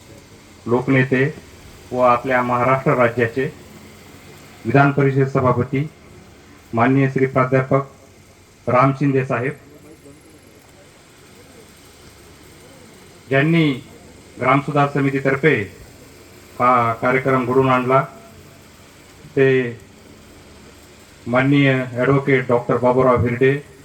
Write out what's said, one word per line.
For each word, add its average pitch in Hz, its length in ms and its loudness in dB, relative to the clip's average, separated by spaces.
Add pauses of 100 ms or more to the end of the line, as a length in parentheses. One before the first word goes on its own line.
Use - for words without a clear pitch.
(680)
लोकनेते 135 680 0 (580)
व 123 80 -6
आपल्या 123 420 0
महाराष्ट्र 127 500 -2
राज्याचे 123 640 -2 (1120)
विधान 139 260 2
परिषद 135 360 0
सभापती 135 600 -2 (840)
माननीय 131 360 2
श्री 135 160 0
प्राध्यापक 131 560 0 (840)
राम 127 240 2
शिंदे 135 340 -2
साहेब, 131 280 -6 (3750)
ज्यांनी 151 440 2 (680)
ग्रामसुधार 139 520 0
समितीतर्फे 135 680 0 (1000)
हा 120 340 2
कार्यक्रम 131 520 -2
घडवून 131 240 2
आणला, 127 320 0 (1300)
ते 131 460 0 (1500)
माननीय 131 640 2
ॲडव्होकेट 131 560 0
डॉक्टर 120 300 0
बाबूराव 123 480 2
हिरडे, 131 400 0 (200)